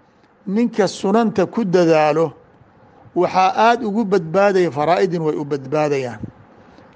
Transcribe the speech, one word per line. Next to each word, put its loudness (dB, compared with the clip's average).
ninka 0
sunanta 0
ku -4
dadaalo, 2
waxaa 0
aad 2
ugu -2
badbaadaya, 2
faraa'idin 0
way -2
u -6
badbaadayaan. -4